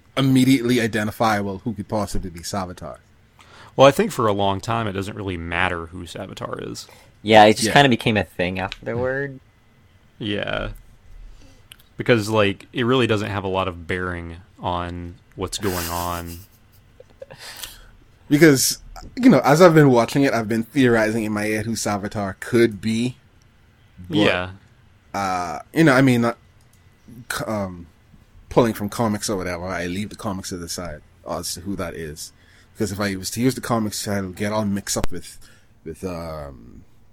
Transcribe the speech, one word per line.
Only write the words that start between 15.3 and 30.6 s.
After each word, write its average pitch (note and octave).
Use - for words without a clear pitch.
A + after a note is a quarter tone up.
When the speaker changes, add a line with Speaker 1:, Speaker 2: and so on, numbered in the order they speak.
Speaker 2:
what's F2+
going F2+
on. F2
Speaker 1:
Because, C#3+
you B3+
know, C#3+
as D3
I've F3
been D3
watching A#2+
it, C#3
I've A2+
been A2+
theorizing A2+
in G#2+
my G#2
head G#2+
who A#2
Savitar G2+
could A#2
be. A2+
But, -
Speaker 2:
Yeah. F#2
Speaker 1:
uh, F2+
you D#3+
know, D3
I B2+
mean, B2
not A#2
c-, -
um, F#2
pulling A#2
from G#2
comics G#2+
or G#2+
whatever, F2+
I F2+
leave F#2+
the -
comics F#2+
to F#2+
the E2+